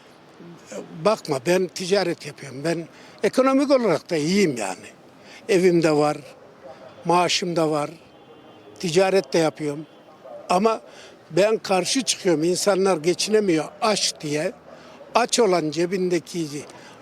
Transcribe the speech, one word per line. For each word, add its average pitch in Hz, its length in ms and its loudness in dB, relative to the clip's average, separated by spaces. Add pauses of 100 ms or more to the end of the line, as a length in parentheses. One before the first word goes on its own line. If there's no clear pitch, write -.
(1040)
bakma 175 400 -2
ben 180 220 2
ticaret 180 580 -4
yapıyorum, 139 380 -14
ben 165 240 -4 (360)
ekonomik 269 480 2
olarak 220 380 2
da 175 60 -2
iyiyim 160 420 2
yani. 98 280 -8 (640)
Evim 175 340 4
de 160 80 2
var, 147 260 2 (880)
maaşım 175 500 2
da 160 160 0
var, 147 180 -2 (920)
ticaret 185 540 2
de 180 40 2
yapıyorum. 151 480 -2 (640)
Ama 214 320 2 (500)
ben 202 260 2
karşı 185 440 -2
çıkıyorum, 165 420 0
insanlar 185 540 2
geçinemiyor 175 680 0 (160)
aç 214 400 0
diye. 156 300 -4 (640)
Aç 233 240 2
olan 175 320 2
cebindeki 175 760 -4 (540)